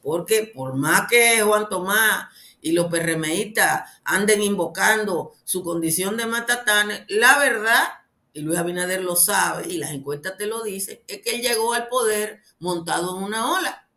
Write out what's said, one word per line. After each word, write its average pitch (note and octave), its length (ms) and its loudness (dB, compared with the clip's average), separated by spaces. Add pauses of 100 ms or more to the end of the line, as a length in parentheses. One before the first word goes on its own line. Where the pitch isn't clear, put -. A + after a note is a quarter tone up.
porque F3 500 -2
por C3 220 -8
más D#3+ 340 2
que A#3 340 6
Juan G#3 260 2
Tomás G3 600 0 (320)
y D#3 120 -2
los E3+ 140 2
P E3+ 100 -2
R E3 160 0
M D#3+ 220 -2
istas G3 540 0 (140)
anden G#3 400 2
invocando G3 920 0 (100)
su - 180 -4
condición E3+ 540 -2
de A#3 100 -2
matatanes, A3+ 840 0
la A#3+ 300 6
verdad, A#3+ 460 4 (480)
y D3+ 80 -12
Luis D#3+ 180 0
Abinader F3 460 -2
lo F3 100 -2
sabe, F3 580 0
y F3+ 40 -4
las D3+ 160 -6
encuestas D3 440 -8
te G#3 100 -6
lo A3+ 160 -6
dicen, G3+ 440 -8
es G3+ 160 -14
que A#3 140 -4
él A#3+ 40 -6
llegó A#3 320 0
al A#3 160 -4
poder G#3+ 540 -2 (160)
montado E3+ 580 -4
en F#3+ 60 -6
una A3 300 -2
ola. F4 440 -4